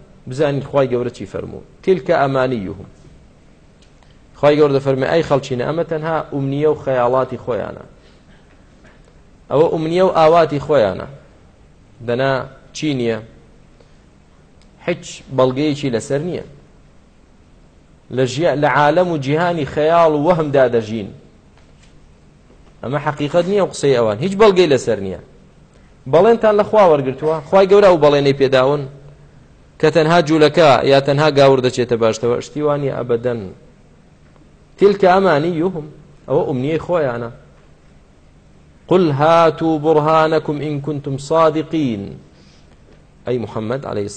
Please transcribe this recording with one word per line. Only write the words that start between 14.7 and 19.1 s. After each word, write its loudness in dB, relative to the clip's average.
هیچ -8
بەڵگەیەکی 0
لەسەر -4
نییە. -10
لە -2
ژیا-، -2
لە 0
عالەم 2
و -4